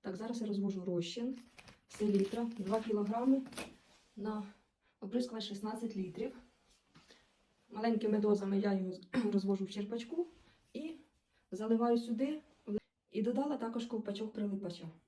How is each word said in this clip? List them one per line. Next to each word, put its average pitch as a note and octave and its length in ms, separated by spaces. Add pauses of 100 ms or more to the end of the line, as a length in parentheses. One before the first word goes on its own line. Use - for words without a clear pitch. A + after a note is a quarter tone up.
Так, F#3 140
зараз A#3 260
я G#3 60
розвожу G3 380
розчин F#3 520 (600)
селітра G#3 500 (100)
два G3+ 220
кілограми A3+ 600 (720)
на G#3 280 (580)
оприскувач A3+ 420
шістнадцять G#3 520
літрів. G3 400 (1300)
Маленькими G#3+ 500
дозами G3 400
я G3+ 140
його F#3 200 (180)
<clears throat> A3 220
розвожу G3 320
в - 40
черпачку A#3 580 (460)
і D#4 180 (600)
заливаю A3+ 460
сюди. C4 440 (680)
І A3 100
додала C4 360
також A#3 280
ковпачок G#3+ 480
прилипача. F#3+ 540 (200)